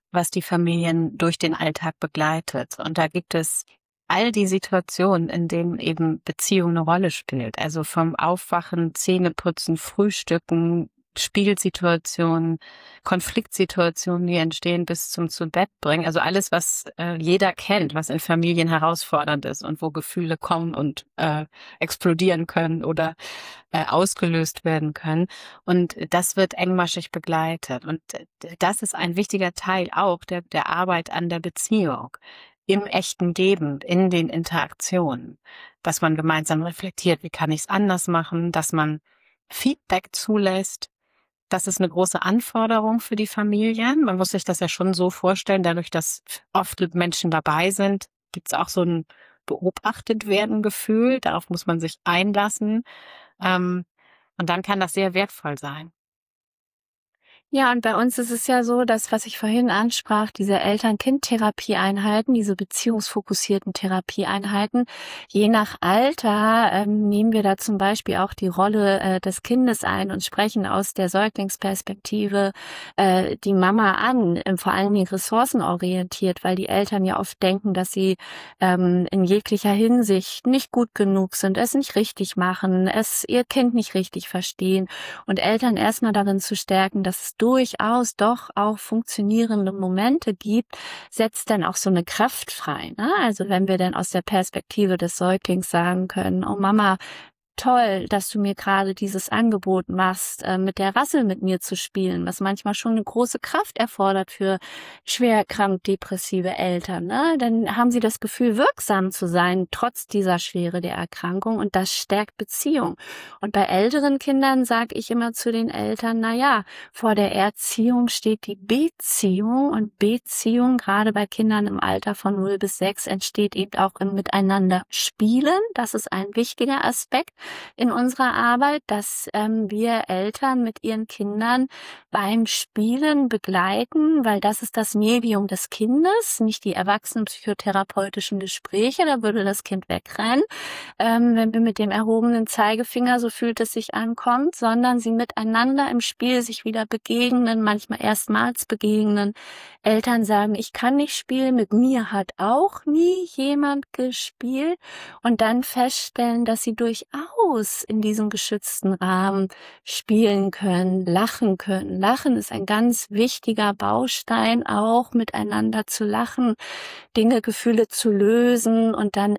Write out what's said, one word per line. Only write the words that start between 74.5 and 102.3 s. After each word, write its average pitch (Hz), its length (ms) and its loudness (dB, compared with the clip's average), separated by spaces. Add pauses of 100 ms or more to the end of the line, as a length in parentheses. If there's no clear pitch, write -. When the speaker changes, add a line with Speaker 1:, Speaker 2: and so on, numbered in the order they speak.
Speaker 2:
vor 185 140 -2
allen 196 200 2
Dingen 190 140 4
ressourcenorientiert, 185 1400 0
weil 185 140 0
die 190 120 -4
Eltern 196 360 0
ja 185 160 0
oft - 200 -8
denken, 196 320 2
dass 185 200 -2
sie, 190 240 0 (440)
ähm, 180 520 4
in 190 120 2
jeglicher 202 460 2
Hinsicht 208 800 2
nicht 262 240 0
gut 240 220 0
genug 190 420 2
sind, 190 200 0
es - 180 0
nicht 277 200 -2
richtig - 420 -2
machen, 185 520 2
es - 400 -2
ihr 247 160 2
Kind 247 300 2
nicht 226 200 0
richtig 185 340 -4
verstehen. 185 600 -2 (380)
Und 196 120 0
Eltern 220 380 2
erstmal 220 360 2
darin 202 280 2
zu 202 160 -4
stärken, 190 480 0
dass 185 220 -2
es - 180 -12
durchaus 240 720 2
doch 233 380 0
auch 208 240 0
funktionierende 220 960 0
Momente 196 600 0
gibt, - 440 -2 (320)
setzt - 400 -2
dann 202 140 2
auch 185 120 -2
so - 140 0
eine 175 140 4
Kraft - 460 -2
frei, - 460 -8
ne? 240 240 0
Also 208 300 0
wenn 190 180 2
wir 190 80 2
dann 180 180 0
aus 175 160 -2
der 180 120 -2
Perspektive 190 720 0
des 175 220 -4
Säuglings 185 520 0
sagen 180 380 0
können, 185 380 -2
„Oh 202 120 -2
Mama, 196 380 4 (600)
toll, 233 520 2
dass 202 220 -2
du 208 100 -2
mir 202 160 0
gerade 196 380 0
dieses 196 360 -4
Angebot 196 580 2
machst, 185 560 -2
äh, 185 140 -2
mit 190 200 -2
der 196 180 0
Rassel 277 280 2
mit 208 180 0
mir 185 180 0
zu - 160 -6
spielen“, 180 500 -2
was 180 140 -6